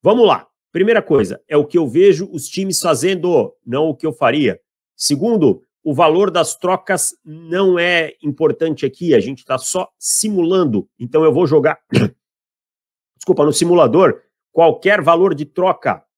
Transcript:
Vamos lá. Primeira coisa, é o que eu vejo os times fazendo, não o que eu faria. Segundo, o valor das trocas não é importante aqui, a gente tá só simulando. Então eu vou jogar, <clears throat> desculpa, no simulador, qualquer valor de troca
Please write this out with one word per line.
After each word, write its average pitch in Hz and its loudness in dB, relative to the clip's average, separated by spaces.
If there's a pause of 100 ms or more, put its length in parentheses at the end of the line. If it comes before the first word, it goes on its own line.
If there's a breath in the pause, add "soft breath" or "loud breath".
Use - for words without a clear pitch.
Vamos 226 2
lá. 156 0 (240)
Primeira 208 0
coisa, 110 -2
é 151 -2
o 147 2
que 156 -4
eu 160 0
vejo 175 2
os 151 -12
times 190 -6
fazendo, 165 -2 (140)
não 139 -2
o 151 -6
que - -8
eu 156 -4
faria. 123 -2 (360)
Segundo, 156 0 (180)
o 156 -6
valor 165 2
das 170 -4
trocas 185 -4 (120)
não 170 -2
é 170 -2
importante 151 -2
aqui, 156 -4
a - 6
gente 123 -6
tá 131 -4
só - -6
simulando. 175 -2 (120)
Então 127 0
eu 156 4
vou 160 2
jogar, 151 2 (100)
<clears throat> - -8
desculpa, 151 0
no 151 0
simulador, 170 2 (300)
qualquer 165 2
valor 170 2
de 143 -10
troca 180 -4 (140)